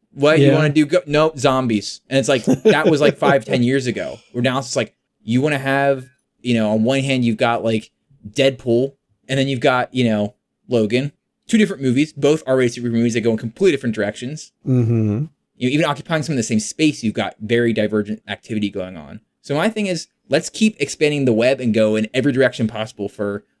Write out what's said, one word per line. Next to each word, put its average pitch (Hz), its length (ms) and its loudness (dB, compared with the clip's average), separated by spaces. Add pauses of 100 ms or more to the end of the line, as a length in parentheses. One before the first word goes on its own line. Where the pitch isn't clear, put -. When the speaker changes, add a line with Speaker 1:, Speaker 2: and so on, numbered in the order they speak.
(120)
Speaker 1:
What 147 280 4
you 139 80 6
Speaker 2:
Yeah. 135 80 2
Speaker 1:
wanna 156 140 2
do? 151 160 2
Go, 175 220 2
no, 156 300 2
zombies." 131 720 0
And 135 100 0
it's 120 100 0
like, 131 160 0
that 151 420 4
was, 151 140 4
like, 143 160 4
five, 139 280 2
Speaker 2:
<laughs> - 60 -8
Speaker 1:
ten 123 120 2
years 127 240 0
ago. 92 320 -6 (140)
Where 123 100 -4
now 131 160 -2
it's 123 80 -6
just - 80 -10
like, 117 200 -4 (280)
you 120 180 0
wanna 147 160 0
have, 135 480 0 (360)
you 123 120 -2
know, 107 180 2
on 110 120 2
one 135 160 2
hand, 131 260 0
you've 113 120 0
got, 117 260 0
like, 113 280 -2 (380)
Deadpool, 131 640 0 (340)
and 135 120 -2
then 135 80 0
you've 135 120 -4
got, 127 340 0
you 127 120 0
know, 104 300 0 (320)
Logan. 120 440 0 (360)
Two 226 100 2
different 180 240 0
movies, 135 320 0
both 143 340 0
R-rated 127 360 0
superhero 120 100 -2
movies 117 220 2
that 117 60 -2
go 113 100 0
in 110 60 0
completely 165 340 0
different 123 240 -2
directions. 117 560 -6 (160)
Speaker 2:
Mm-hmm. 117 580 0 (320)
Speaker 1:
You 123 120 -2
know, 135 40 0
even 156 120 2
occupying 151 380 -4
some 160 100 -4
of 131 40 -2
the 113 60 0
same 110 160 -2
space, 151 440 -2
you've 107 100 -2
got 98 260 -6
very 117 340 0
divergent 107 540 -2
activity 104 420 -6
going 92 280 -10
on. 78 240 -18 (200)
So 139 140 -6
my 180 140 0
thing 214 180 -4
is, 175 200 -6 (220)
let's 165 200 0
keep 214 300 0
expanding 147 460 -2
the 117 80 4
web 123 260 2
and 120 140 0
go 110 220 2
in 110 180 -2
every 131 180 0
direction 123 360 0
possible 110 420 -8
for 101 340 -6 (180)